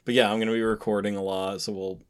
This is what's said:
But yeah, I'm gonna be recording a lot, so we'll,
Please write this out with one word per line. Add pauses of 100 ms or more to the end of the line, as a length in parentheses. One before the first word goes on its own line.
But
yeah,
I'm
gonna
be
recording
a
lot,
so
we'll,